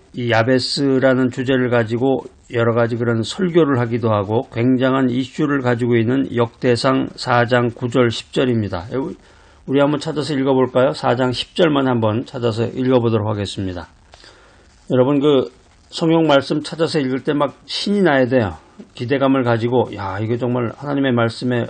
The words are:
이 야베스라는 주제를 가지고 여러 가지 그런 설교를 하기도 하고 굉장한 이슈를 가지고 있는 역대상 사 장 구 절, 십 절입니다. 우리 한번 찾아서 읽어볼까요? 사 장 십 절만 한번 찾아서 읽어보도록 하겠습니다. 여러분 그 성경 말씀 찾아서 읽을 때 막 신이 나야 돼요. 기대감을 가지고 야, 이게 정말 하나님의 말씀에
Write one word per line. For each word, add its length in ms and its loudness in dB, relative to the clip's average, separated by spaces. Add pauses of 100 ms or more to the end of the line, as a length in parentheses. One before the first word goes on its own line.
(140)
이 180 -4
야베스라는 1000 2
주제를 400 -2
가지고 540 0 (280)
여러 220 0
가지 220 0
그런 260 0
설교를 580 2
하기도 320 -2
하고 400 0
굉장한 600 2
이슈를 500 -2
가지고 360 0
있는 380 0
역대상 800 0
사 300 0
장 240 2
구 200 -6
절, 200 2
십 240 -8
절입니다. 540 -2 (800)
우리 120 0
한번 200 2
찾아서 340 -6
읽어볼까요? 600 2
사 220 0
장 160 0
십 240 -8
절만 320 2
한번 380 0
찾아서 400 -2
읽어보도록 640 0
하겠습니다. 580 -6 (1040)
여러분 280 4
그 320 2 (380)
성경 340 0
말씀 380 2
찾아서 380 -2
읽을 240 -2
때 100 -2
막 200 0 (120)
신이 360 -2
나야 240 4
돼요. 280 0 (420)
기대감을 480 0
가지고 520 0
야, 240 -8
이게 180 -2
정말 380 -2
하나님의 360 -2
말씀에 580 0